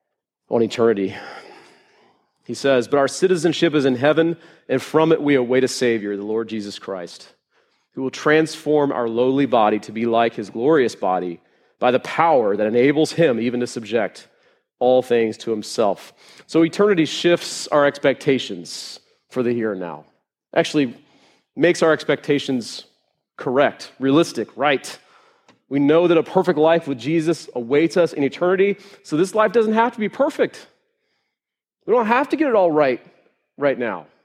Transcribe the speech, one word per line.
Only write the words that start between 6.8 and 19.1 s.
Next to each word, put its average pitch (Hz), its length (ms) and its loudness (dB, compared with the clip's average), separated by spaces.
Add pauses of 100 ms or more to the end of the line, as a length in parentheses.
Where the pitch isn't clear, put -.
who 131 100 -10
will 131 80 -4
transform 151 840 0
our 117 160 -2
lowly 131 380 0
body 110 320 2
to 104 120 -10
be 110 140 -6
like 117 300 0
his 101 160 -10
glorious 127 440 0
body 90 460 -4 (380)
by 123 120 2
the 123 100 2
power 127 580 2
that 107 80 0
enables 139 460 2
him 139 280 2
even 123 200 -2
to 120 60 -2
subject 110 640 -6 (520)
all 127 200 4
things 117 380 0
to - 120 -10
himself." 107 600 -4 (340)
So 165 160 2
eternity 165 440 2
shifts - 600 -2
our 147 180 2
expectations 131 1120 -4 (300)